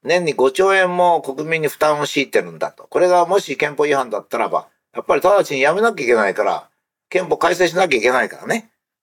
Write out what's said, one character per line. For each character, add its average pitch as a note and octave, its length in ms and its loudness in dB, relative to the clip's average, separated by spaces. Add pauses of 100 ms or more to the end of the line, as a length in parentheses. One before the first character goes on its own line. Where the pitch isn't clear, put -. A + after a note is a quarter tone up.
年 E3+ 220 0
に D3 80 -2
五 C3 180 2
兆 F#3+ 220 2
円 F3+ 240 2
も F3 240 4
国 C#3 260 -8
民 D#3+ 140 -2
に D3+ 60 0
負 - 120 -10
担 D3+ 200 2
を C#3+ 80 -4
強 C#3 180 -2
い - 60 -12
て G#2+ 100 2
る F2 100 -8
ん D#2+ 80 -14
だ D#2 120 -6
と。 - 180 -20
こ - 100 -2
れ F3+ 80 4
が F3 200 4
も G3 120 2
し C#3 160 -8
憲 D3+ 200 -4
法 D3 100 0
違 D3 80 0
反 C3 160 -2
だ G#2+ 100 -6
っ - 80 -16
た A#2 120 -4
ら G2+ 100 -2
ば、 E2+ 180 -4 (280)
や - 60 -10
っ - 40 -10
ぱ F3+ 100 2
り - 60 -2
直 F#3+ 220 4
ち D3+ 120 -8
に C3 60 -2
や D3 120 4
め G3+ 80 -2
な A3+ 120 2
き E3+ 80 -10
ゃ - 20 -6
い A#2 40 -6
け A#2+ 80 4
な G#2 120 2
い F#2 60 0
か G#2 100 -2
ら、 F2+ 260 -4 (400)
憲 F3+ 160 -2
法 D3+ 120 -2
改 E3+ 180 0
正 F3 120 2
し D#3+ 80 -6
な F#3 120 2
き C#3 80 0
ゃ - 20 2
い G#2+ 40 -4
け B2 100 2
な B2+ 120 2
い G2+ 60 -4
か - 80 -18
ら G#2 100 -16
ね。 G#3+ 240 -6 (320)